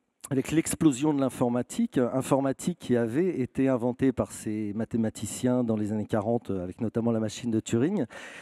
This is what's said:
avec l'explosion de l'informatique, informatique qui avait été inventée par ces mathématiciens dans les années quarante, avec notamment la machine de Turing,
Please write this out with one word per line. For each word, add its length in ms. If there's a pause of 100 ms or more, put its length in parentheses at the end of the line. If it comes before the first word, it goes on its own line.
(320)
avec 180
l'explosion 640
de 60
l'informatique, 800
informatique 800
qui 160
avait 460
été 260
inventée 440
par 200
ces 420
mathématiciens 920
dans 120
les 160
années 160
quarante, 420
avec 320
notamment 300
la 80
machine 320
de 80
Turing, 460 (360)